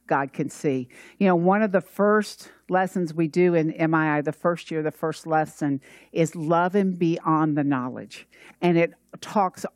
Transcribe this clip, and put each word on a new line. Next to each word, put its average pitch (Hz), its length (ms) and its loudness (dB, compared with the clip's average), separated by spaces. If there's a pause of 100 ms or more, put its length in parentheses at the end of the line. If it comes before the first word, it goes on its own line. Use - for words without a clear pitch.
God 139 240 -2
can 147 180 -6
see. 131 380 -4 (320)
You 196 80 4
know, 180 80 6
one 185 260 4
of 208 120 0
the 185 80 2
first 208 680 0 (200)
lessons 180 440 -2
we 165 140 0
do 175 280 4
in 160 160 2
M 160 220 0
I 156 260 2
I, - 20 0
the 147 100 -4
first 170 400 -4
year, 156 100 -4
the 156 80 -2
first 160 380 -6
lesson 151 540 -2 (320)
is 165 200 0
loving 175 600 0
beyond 160 640 0
the 147 80 0
knowledge. 123 600 -6 (360)
And 175 160 4
it 170 160 2 (260)
talks - 460 -4 (100)